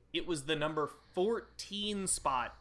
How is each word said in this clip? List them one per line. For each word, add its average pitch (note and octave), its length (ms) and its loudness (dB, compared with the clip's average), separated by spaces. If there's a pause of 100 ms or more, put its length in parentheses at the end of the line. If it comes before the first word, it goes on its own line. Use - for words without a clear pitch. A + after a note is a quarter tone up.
(120)
It E3 140 0
was D3+ 200 -2
the D#3 100 2
number D3+ 340 0 (240)
fourteen G3+ 920 0
spot B2 520 0